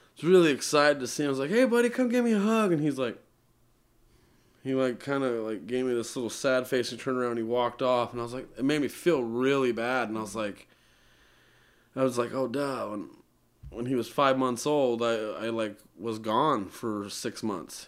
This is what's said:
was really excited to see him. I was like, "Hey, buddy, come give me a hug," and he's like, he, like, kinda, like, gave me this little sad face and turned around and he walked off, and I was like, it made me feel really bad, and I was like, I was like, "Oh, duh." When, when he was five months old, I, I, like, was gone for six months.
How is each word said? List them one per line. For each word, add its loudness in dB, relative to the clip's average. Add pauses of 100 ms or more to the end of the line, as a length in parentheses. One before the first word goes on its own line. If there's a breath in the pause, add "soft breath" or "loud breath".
(180 soft breath)
was -12
really 8
excited 4
to -4
see -4
him. 0
I 0
was -2
like, -2
"Hey, 4
buddy, 4
come 0
give 2
me 4
a 4
hug," 2
and 2
he's 0
like, -4 (1500 soft breath)
he, -2
like, 0
kinda, 0 (120)
like, -6
gave -2
me 0
this -4
little -4
sad 0
face 0
and -10
turned -4
around 0
and -2
he -2
walked -2
off, 0
and -8
I -4
was -10
like, -10 (100)
it 0
made 2
me 0
feel 0
really 2
bad, -2
and -4
I -4
was -8
like, -6 (1300 soft breath)
I 0
was 2
like, 0
"Oh, 0
duh." -4
When, -10 (600)
when -8
he -2
was -2
five 2
months 0
old, 2
I, 2 (300)
I, -4
like, -4 (220)
was -6
gone 2
for -6
six -8
months. -6